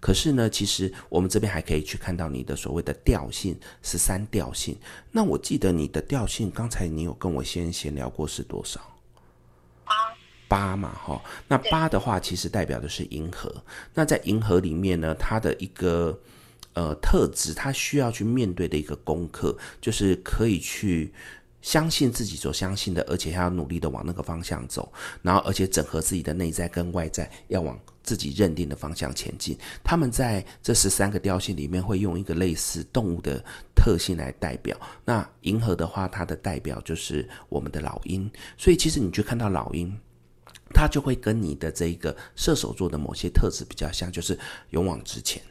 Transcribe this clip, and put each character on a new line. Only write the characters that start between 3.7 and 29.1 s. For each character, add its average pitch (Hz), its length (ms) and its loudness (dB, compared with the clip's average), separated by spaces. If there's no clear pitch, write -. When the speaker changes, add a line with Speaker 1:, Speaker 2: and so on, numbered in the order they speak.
Speaker 1:
十 - 140 -4
三 95 300 2
调 71 260 0
性。 - 240 -4
那 226 100 4
我 170 160 4
记 - 180 -2
得 95 140 4
你 80 160 2
的 76 160 -2
调 127 240 0
性， 104 240 -2
刚 117 180 -4
才 98 200 -2
你 78 140 -2
有 85 120 -4
跟 92 180 -2
我 67 120 -2
先 87 280 -4
闲 76 220 -6
聊 65 160 -4
过 - 160 -4
是 - 160 -6
多 - 220 -8
少？ - 160 -8
Speaker 2:
八。 - 80 0
Speaker 1:
八 98 280 0
嘛， 95 280 -6
吼。 - 180 -6
那 139 100 2
八 160 180 2
的 104 120 2
话， 104 180 0
Speaker 2:
对。 85 120 -6
Speaker 1:
其 90 40 -4
实 87 140 -4
代 87 180 0
表 62 140 -4
的 71 80 -8
是 - 160 -6
银 78 260 -8
河。 - 240 -10
那 160 100 4
在 151 200 4
银 110 180 2
河 95 160 6
里 87 160 2
面 90 260 2
呢， 78 140 0
它 - 240 0
的 107 220 0
一 87 60 -6
个， 85 540 0
呃， 82 240 0
特 135 320 6
质， - 260 -2
它 135 160 -4
需 - 280 0
要 123 120 2
去 113 140 -4
面 117 280 2
对 87 140 0
的 78 100 0
一 76 60 2
个 76 140 -6
功 80 320 -2
课， - 280 -2
就 113 120 -2
是 95 320 4
可 - 240 2
以 95 100 4
去 85 560 -2
相 160 260 2
信 143 220 4
自 113 140 -2
己 90 100 -6
所 71 180 -4
相 95 240 -2
信 - 160 -2
的， 87 100 0
而 82 140 -2
且 80 140 -2
还 90 120 0
要 90 60 2
努 90 200 -2
力 82 100 -2
的 80 100 0
往 65 160 -6
那 87 80 -4
个 90 120 -6
方 82 180 -6
向 80 240 -6
走， - 260 -8
然 90 100 4
后 98 100 8
而 - 100 0
且 92 160 2
整 78 160 2
合 - 160 -2
自 92 160 0
己 80 60 -2
的 78 120 -2
内 87 160 0
在 85 180 -2
跟 87 240 -2
外 85 180 -2
在， - 200 -6
要 95 140 0
往 65 180 -4
自 - 140 -2
己 69 200 -4
认 92 160 4
定 78 160 -2
的 71 60 -4
方 76 180 -8
向 67 220 -6